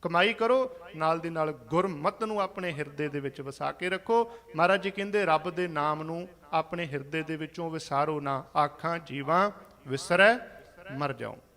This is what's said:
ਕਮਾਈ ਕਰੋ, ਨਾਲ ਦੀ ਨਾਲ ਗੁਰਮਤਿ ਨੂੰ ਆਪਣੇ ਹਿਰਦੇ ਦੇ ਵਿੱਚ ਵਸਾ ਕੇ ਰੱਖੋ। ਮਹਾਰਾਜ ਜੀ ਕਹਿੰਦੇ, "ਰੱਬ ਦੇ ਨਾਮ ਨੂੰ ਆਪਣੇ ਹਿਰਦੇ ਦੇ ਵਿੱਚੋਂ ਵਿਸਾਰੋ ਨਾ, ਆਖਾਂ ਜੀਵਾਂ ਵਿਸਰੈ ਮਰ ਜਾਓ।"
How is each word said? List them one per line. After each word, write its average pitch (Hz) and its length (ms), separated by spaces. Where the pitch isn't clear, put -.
ਕਮਾਈ 180 320
ਕਰੋ, 254 460
ਨਾਲ 160 240
ਦੀ 165 100
ਨਾਲ 160 220
ਗੁਰਮਤਿ 165 720
ਨੂੰ 214 160
ਆਪਣੇ 185 300
ਹਿਰਦੇ 143 360
ਦੇ 143 120
ਵਿੱਚ 139 220
ਵਸਾ 139 300
ਕੇ 175 180
ਰੱਖੋ। 226 500
ਮਹਾਰਾਜ 180 280
ਜੀ 196 80
ਕਹਿੰਦੇ, 202 340
"ਰੱਬ 160 240
ਦੇ 180 180
ਨਾਮ 151 360
ਨੂੰ 165 240
ਆਪਣੇ 165 340
ਹਿਰਦੇ 143 380
ਦੇ 156 120
ਵਿੱਚੋਂ 160 360
ਵਿਸਾਰੋ 151 500
ਨਾ, 139 240
ਆਖਾਂ 156 420
ਜੀਵਾਂ 160 520
ਵਿਸਰੈ 180 500
ਮਰ 143 160
ਜਾਓ।" 113 240